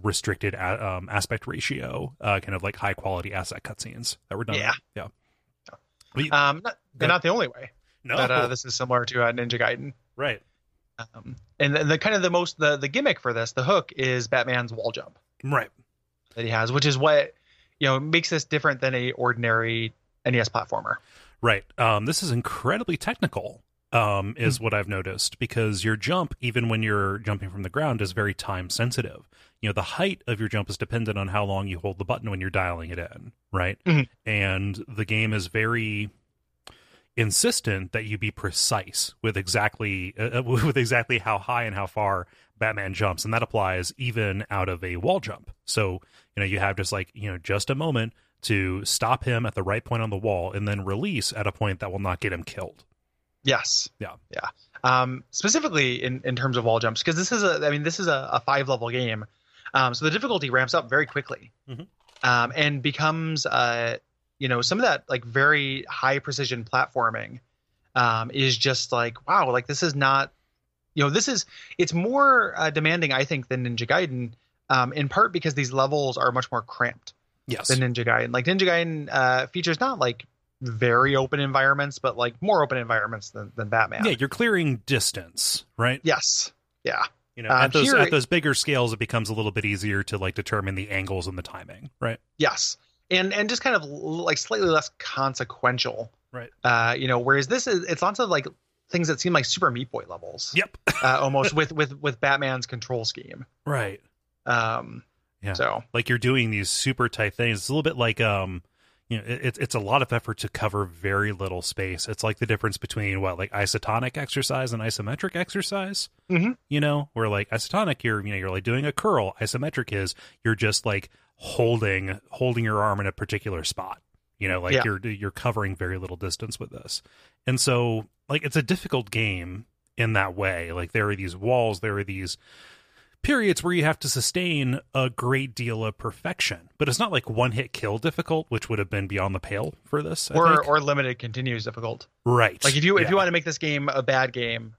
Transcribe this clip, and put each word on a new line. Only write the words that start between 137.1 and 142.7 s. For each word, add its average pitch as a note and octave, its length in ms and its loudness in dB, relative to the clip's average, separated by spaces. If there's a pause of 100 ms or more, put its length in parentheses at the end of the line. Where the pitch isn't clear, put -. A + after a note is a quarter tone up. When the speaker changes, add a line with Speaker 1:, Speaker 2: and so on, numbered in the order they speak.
Speaker 1:
like, C#3+ 180 0
one A#2 240 2
hit B2 200 -4
kill G#2+ 260 -2
difficult, D#3+ 520 -2
which - 180 -2
would A2 100 -2
have G2+ 120 -2
been G2 180 -2
beyond G2 260 0
the F#2 60 -4
pale A#2 340 -4 (100)
for D3 180 -2
this, D#3+ 280 -4
I - 40 0
Speaker 2:
Or, E3 220 6
Speaker 1:
think. D3 120 2
Speaker 2:
or D3+ 120 6
limited C#3 380 0
continues A#2+ 460 -4
difficult. A2+ 420 -8 (180)
Speaker 1:
Right. A#2 380 4
Speaker 2:
Like, C#3 140 4